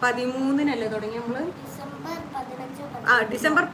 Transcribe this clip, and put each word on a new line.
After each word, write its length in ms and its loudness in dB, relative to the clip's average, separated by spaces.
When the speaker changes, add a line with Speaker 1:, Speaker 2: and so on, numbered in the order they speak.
Speaker 1:
പതിമൂന്നിനല്ലേ 840 2
തുടങ്ങിയത് 360 -2
നമ്മള്? 160 -2
Speaker 2:
ഡിസംബർ 960 -8
പതിനഞ്ച്, 460 -8
Speaker 1:
ആ, 40 -8
Speaker 2:
പതിനാറ്. 460 2
Speaker 1:
ഡിസംബർ 420 4